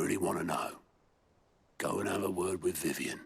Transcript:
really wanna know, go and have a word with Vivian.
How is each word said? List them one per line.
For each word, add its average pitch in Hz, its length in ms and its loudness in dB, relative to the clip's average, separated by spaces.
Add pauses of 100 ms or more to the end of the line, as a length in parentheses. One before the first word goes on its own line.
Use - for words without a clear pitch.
really - 160 2
wanna 87 280 0
know, - 360 -2 (960)
go - 220 0
and 101 80 0
have 98 140 2
a 95 80 2
word 92 320 0
with 90 140 2
Vivian. - 480 -2